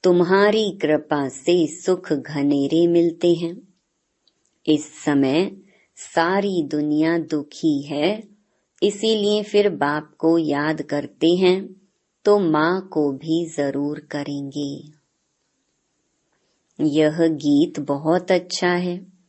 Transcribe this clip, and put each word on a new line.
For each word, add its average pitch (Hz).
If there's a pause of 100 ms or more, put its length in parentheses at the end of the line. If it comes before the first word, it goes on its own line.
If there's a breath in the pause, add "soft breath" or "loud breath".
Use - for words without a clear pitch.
तुम्हारी 196
कृपा 147
से 175
सुख 180
घनेरे 143
मिलते 170
हैं।" 170 (920)
इस 151 (120)
समय 147 (380 soft breath)
सारी 185
दुनिया 151
दुखी 147
है, 156 (600)
इसीलिए 208
फिर 208
बाप 151
को 165
याद 151
करते 143
हैं 185 (500)
तो 208
माँ 175
को 147
भी 160
जरूर 143
करेंगे। 143 (2000)
यह 156
गीत 147
बहुत 156
अच्छा 180
है। 180 (240)